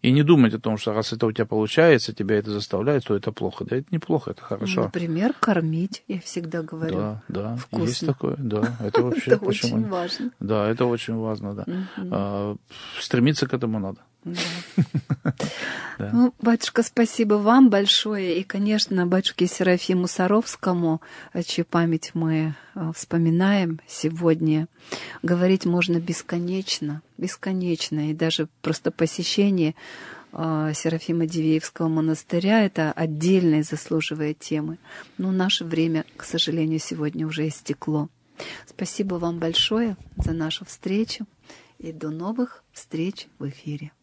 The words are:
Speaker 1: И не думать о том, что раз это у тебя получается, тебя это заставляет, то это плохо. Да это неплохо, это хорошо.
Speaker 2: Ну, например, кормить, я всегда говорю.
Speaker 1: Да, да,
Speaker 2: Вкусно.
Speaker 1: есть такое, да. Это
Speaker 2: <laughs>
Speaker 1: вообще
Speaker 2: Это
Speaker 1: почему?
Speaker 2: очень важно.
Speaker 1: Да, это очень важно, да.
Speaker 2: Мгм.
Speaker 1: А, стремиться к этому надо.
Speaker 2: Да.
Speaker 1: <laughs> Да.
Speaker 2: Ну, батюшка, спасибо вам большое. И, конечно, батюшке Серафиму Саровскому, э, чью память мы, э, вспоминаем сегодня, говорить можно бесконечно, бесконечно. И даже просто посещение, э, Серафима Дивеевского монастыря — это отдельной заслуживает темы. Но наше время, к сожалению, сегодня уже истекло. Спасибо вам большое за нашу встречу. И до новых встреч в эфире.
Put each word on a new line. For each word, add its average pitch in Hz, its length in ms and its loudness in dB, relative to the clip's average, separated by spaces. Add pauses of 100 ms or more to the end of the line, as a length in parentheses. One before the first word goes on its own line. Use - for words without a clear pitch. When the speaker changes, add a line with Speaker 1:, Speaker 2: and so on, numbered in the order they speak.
Speaker 1:
И 127 100 6
не 147 100 6
думать 143 320 6
о 110 40 -4
том, 110 180 -2
что 107 160 -4
раз 107 220 -2
это 113 120 0
у 110 60 0
тебя 110 140 0
получается, 113 680 4
тебя 107 240 0
это 104 140 -2
заставляет, 104 540 -2
то 107 120 0
это 110 160 -4
плохо. - 320 -6
Да - 120 -4
это 135 140 -4
неплохо, 160 420 -2
это - 100 -12
хорошо. 196 380 -2
Speaker 2:
Ну, 113 60 2
например, 170 540 -2
кормить, 170 680 0
я 196 120 -4
всегда 170 420 -8
говорю. 160 360 -6
Speaker 1:
Да, 107 300 -4
да, 107 280 -6
Speaker 2:
Вкусно. - 320 -4
Speaker 1:
есть 127 180 -2
такое, - 320 -2
да. 117 420 -2
Это 107 220 2
Speaker 2:
<laughs> - 20 4
Speaker 1:
вообще 262 280 0
Speaker 2:
Это 233 140 6
Speaker 1:
почему? 220 300 0
Speaker 2:
очень 220 120 0
важно. 180 420 -4 (100)
Speaker 1:
Да, 104 280 0
это 120 160 2
очень 117 320 -2
важно, 107 380 -4
да. 101 120 -8
Speaker 2:
Мгм. 185 460 -6
Speaker 1:
А, 101 440 -2 (440)
стремиться 131 460 2
к - 80 -2
этому 117 240 -2
надо. 95 220 -6 (240)
Speaker 2:
Да. 170 80 -8 (440)
Speaker 1:
<laughs> - 560 0 (680)
Да. 202 140 -6
Speaker 2:
Ну, 247 300 4
батюшка, 233 400 2
спасибо 226 520 2
вам 226 360 8
большое. 196 680 2
И, - 20 -4
конечно, 202 640 0
батюшке 185 400 2
Серафиму 180 600 2
Саровскому, 180 920 0 (320)
э, 175 120 -2
чью - 200 -2
память 165 500 0
мы, 160 400 0 (200)
э, 165 220 -6
вспоминаем 170 880 2
сегодня, 160 800 0 (560)
говорить 180 440 2
можно 170 340 2
бесконечно, 175 1000 -4 (160)
бесконечно. 175 960 -2
И 156 40 -2
даже 165 340 0 (120)
просто - 300 -2
посещение, 175 880 2 (560)
э, 156 420 -2
Серафима 165 520 0
Дивеевского 160 600 0
монастыря — 170 760 2
это 160 260 0
отдельной 160 720 4
заслуживает 156 800 -4
темы. 156 380 -4 (380)
Но 190 140 -2
наше 185 340 0
время, 160 400 0 (120)
к - 80 -14
сожалению, 160 560 0
сегодня 156 460 -4
уже 156 200 -2
истекло. 151 600 -4 (580)
Спасибо 190 500 -6
вам 170 220 -2
большое 196 580 0 (200)
за - 160 -2
нашу 160 320 -4
встречу. 208 600 -4 (540)
И 160 140 -12
до 156 180 -8
новых 208 600 -6
встреч - 560 -6 (100)
в 143 100 -6
эфире. 147 440 -10 (100)